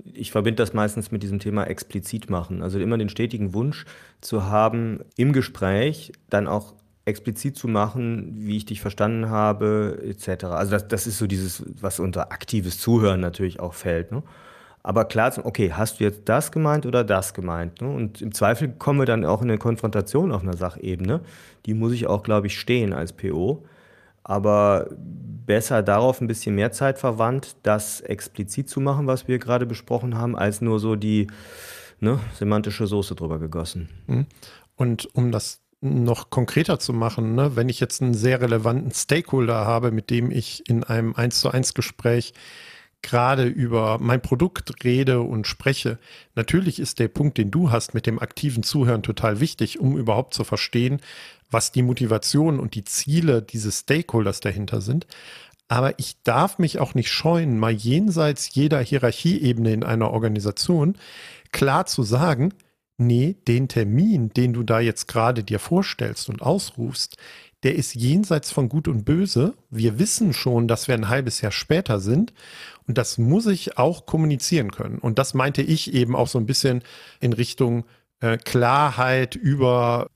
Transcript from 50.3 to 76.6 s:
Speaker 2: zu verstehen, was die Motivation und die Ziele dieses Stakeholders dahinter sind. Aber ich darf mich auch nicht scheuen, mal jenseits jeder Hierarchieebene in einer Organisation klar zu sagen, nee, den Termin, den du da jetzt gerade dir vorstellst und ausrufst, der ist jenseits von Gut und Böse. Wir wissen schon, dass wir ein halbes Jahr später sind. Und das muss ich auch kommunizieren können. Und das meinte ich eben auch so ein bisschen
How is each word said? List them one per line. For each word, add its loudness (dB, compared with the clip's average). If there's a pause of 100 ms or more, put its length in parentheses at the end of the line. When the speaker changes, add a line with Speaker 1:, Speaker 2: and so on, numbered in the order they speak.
Speaker 2:
zu -2
verstehen, -2 (480)
was 0
die 2
Motivation 2
und -6
die -8
Ziele 0
dieses -6
Stakeholders 0
dahinter -4
sind. -2 (600)
Aber 0
ich -8
darf 2
mich 2
auch -2
nicht 0
scheuen, 2
mal 2
jenseits 0
jeder 2
Hierarchieebene 2
in 0
einer 0
Organisation 0 (560)
klar 2
zu -2
sagen, 2 (420)
nee, 4 (100)
den 2
Termin, 2
den 2
du 0
da 2
jetzt -2
gerade 2
dir -2
vorstellst -2
und -8
ausrufst, -4 (440)
der 2
ist -2
jenseits 2
von 0
Gut -2
und 0
Böse. 2 (160)
Wir 0
wissen 2
schon, 2
dass 0
wir 2
ein 0
halbes 0
Jahr -2
später 0
sind. 2 (520)
Und -2
das -2
muss 4
ich -2
auch 2
kommunizieren 0
können. -8
Und -2
das 0
meinte 2
ich 0
eben 2
auch 2
so -2
ein 0
bisschen 0 (380)